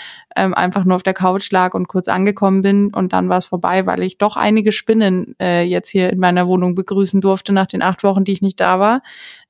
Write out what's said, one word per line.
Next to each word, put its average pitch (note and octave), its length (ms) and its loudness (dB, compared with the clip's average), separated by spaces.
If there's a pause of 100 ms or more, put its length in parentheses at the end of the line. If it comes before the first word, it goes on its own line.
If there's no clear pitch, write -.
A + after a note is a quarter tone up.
(360)
ähm, F#3+ 200 0
einfach F#3 300 0
nur F#3 100 4
auf F3+ 80 -2
der F#3+ 100 0
Couch F#3+ 380 -2
lag F#3 240 2
und F3+ 140 -4
kurz F#3 180 -4
angekommen F#3+ 540 0
bin G3+ 320 2
und F#3 200 -2
dann F3+ 140 0
war's F3+ 180 0
vorbei, F3+ 400 -2
weil F3+ 160 -2
ich F#3 160 -6
doch G#3 200 -2
einige G#3+ 340 2
Spinnen, G#3 680 0
äh, F3 240 0
jetzt F3+ 260 -4
hier F#3 220 0
in F#3 80 -2
meiner F3+ 280 2
Wohnung F3+ 260 0
begrüßen F#3+ 460 0
durfte F#3+ 320 0
nach F#3+ 160 2
den - 140 -6
acht F#3 220 -2
Wochen, G3 200 2
die G3 80 -4
ich F#3+ 100 -4
nicht G3 200 -2
da F#3 180 2
war. A3 220 2 (480)